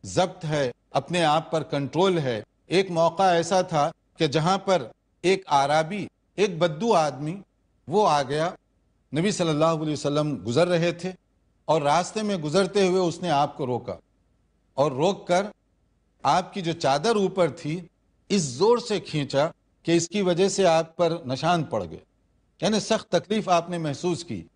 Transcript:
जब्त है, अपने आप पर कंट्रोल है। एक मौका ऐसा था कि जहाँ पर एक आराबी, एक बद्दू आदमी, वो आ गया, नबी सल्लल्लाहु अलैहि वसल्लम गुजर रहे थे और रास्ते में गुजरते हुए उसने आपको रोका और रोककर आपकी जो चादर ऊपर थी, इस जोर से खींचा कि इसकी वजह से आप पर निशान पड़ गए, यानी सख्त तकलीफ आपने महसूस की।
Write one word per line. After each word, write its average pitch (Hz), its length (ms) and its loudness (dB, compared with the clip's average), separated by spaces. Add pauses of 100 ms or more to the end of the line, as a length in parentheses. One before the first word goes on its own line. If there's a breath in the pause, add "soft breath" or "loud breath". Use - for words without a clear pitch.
जब्त 175 380 -2
है, 147 260 -2 (220)
अपने 170 300 0
आप 156 280 2
पर 160 140 -2
कंट्रोल 156 540 0
है। 120 240 -4 (280)
एक 190 200 0
मौका 170 440 2
ऐसा 170 280 2
था 165 280 0 (260)
कि 160 100 2
जहाँ 160 320 2
पर 175 300 0 (340)
एक 190 260 2
आराबी, 156 580 2 (300)
एक 185 220 0
बद्दू 175 340 0
आदमी, 151 420 0 (520)
वो 196 160 2
आ 151 200 4
गया, 151 320 -4 (560)
नबी 170 200 0
सल्लल्लाहु 160 460 2
अलैहि 151 160 -4
वसल्लम 147 460 -2
गुजर 120 280 2
रहे 170 280 0
थे 185 180 -10 (540)
और 156 160 2
रास्ते 175 400 0
में 202 180 -2
गुजरते 190 460 2
हुए 180 140 2
उसने 170 300 -2
आपको 147 340 0
रोका 117 340 -6 (800)
और 143 180 2
रोककर 180 560 0 (720)
आपकी 170 380 0
जो 165 140 -4
चादर 156 440 0
ऊपर 180 340 0
थी, 156 280 -8 (480)
इस 147 300 0
जोर 226 220 4
से 208 200 -4
खींचा 147 500 -2 (340)
कि 165 100 4
इसकी 170 280 0
वजह 180 260 2
से 196 160 0
आप 165 320 2
पर 170 300 0
निशान 160 380 0
पड़ 107 180 -4
गए, 82 180 -12 (600)
यानी 202 200 0
सख्त - 300 -2
तकलीफ 190 380 -2
आपने 175 300 0
महसूस 160 440 -4
की। 92 200 -10 (120)